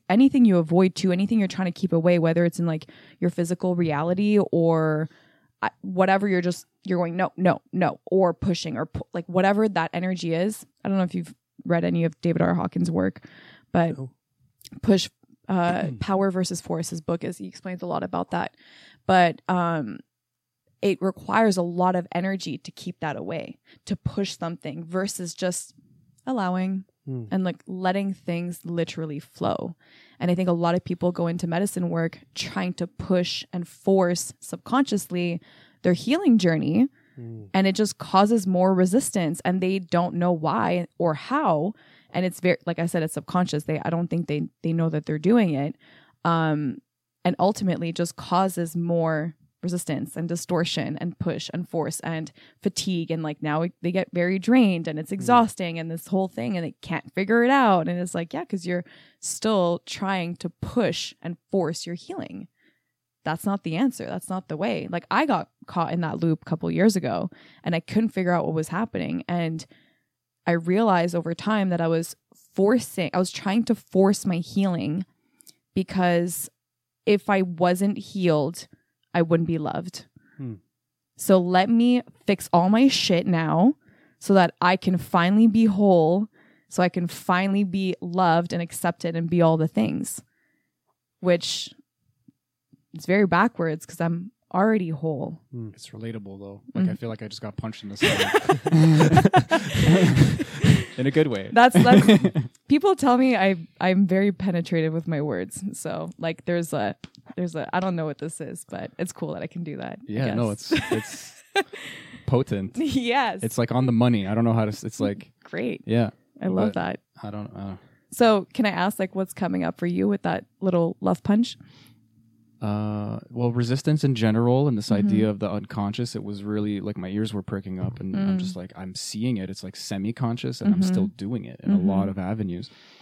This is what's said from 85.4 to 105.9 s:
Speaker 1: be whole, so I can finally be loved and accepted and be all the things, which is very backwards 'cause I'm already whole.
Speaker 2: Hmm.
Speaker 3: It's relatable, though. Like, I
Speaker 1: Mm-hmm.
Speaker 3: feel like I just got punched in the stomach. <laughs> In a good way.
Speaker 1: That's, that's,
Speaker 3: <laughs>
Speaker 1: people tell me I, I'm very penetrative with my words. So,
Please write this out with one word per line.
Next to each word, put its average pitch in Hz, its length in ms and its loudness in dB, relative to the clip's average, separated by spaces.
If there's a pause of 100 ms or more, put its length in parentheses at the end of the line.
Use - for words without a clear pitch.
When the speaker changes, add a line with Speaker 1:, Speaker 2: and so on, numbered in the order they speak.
Speaker 1:
be 226 180 4
whole, 190 600 4 (400)
so - 160 0
I 180 60 4
can 175 180 -2
finally 196 560 0
be 190 380 -2
loved 175 500 2
and 170 100 -2
accepted 170 540 -4
and 165 140 -4
be 170 120 4
all 160 140 6
the 160 140 2
things, - 520 -4 (1000)
which - 520 -2 (1200)
is 165 120 -14
very 196 200 2
backwards 170 600 0
'cause - 160 -10
I'm 170 300 -4 (220)
already 196 360 2
whole. 160 500 -6 (120)
Speaker 2:
Hmm. 113 220 -10
Speaker 3:
It's - 180 -20
relatable, 107 480 -12
though. 98 220 -16 (120)
Like, 190 100 0
I 185 40 4
Speaker 1:
Mm-hmm. - 80 -4
Speaker 3:
feel 117 140 -8
like 110 120 -10
I 110 80 -10
just - 120 -18
got 104 140 -10
punched - 280 -10
in 104 60 -12
the 101 80 -12
stomach. 165 1500 4 (200)
<laughs> - 1300 4
In 127 100 0
a 139 40 2
good 156 160 4
way. 101 240 -4
Speaker 1:
That's, 240 240 8
that's, 190 320 10 (500)
Speaker 3:
<laughs> - 120 -20
Speaker 1:
people 381 260 4
tell 247 220 4
me 254 180 4
I, 190 220 2 (240)
I'm 185 260 4
very 190 240 2
penetrative 170 640 -2
with 165 160 -4
my 151 120 -2
words. 104 400 -6 (160)
So, 160 400 -8